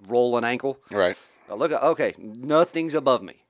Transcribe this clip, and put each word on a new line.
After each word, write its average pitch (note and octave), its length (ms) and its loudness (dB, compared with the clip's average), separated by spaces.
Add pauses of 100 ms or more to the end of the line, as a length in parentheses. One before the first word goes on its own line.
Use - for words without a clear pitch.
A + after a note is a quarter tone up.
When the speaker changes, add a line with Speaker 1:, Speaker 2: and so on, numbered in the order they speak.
Speaker 1:
roll A#2+ 300 2
an A#2 60 -2
ankle. B2+ 340 -4 (120)
Speaker 2:
Right. G2 260 2 (340)
Speaker 1:
I G2+ 40 -12
look C#3 180 -2
up, B2 100 -2
okay, C3+ 360 0
nothing's D3+ 760 0
above C3 280 2
me. E2+ 280 -20